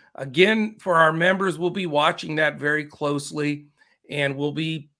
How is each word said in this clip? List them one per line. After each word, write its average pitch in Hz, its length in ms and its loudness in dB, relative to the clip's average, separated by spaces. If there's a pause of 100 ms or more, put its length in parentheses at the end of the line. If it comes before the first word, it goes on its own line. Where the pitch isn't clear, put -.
(160)
Again, 202 640 2
for 180 160 0
our 160 180 6
members, 180 440 0
we'll 175 120 -2
be 185 160 -4
watching 156 520 0
that 147 200 2
very 147 260 -2
closely, 147 840 -4 (420)
and 139 260 -2
we'll 143 160 -4
be 160 380 -6 (100)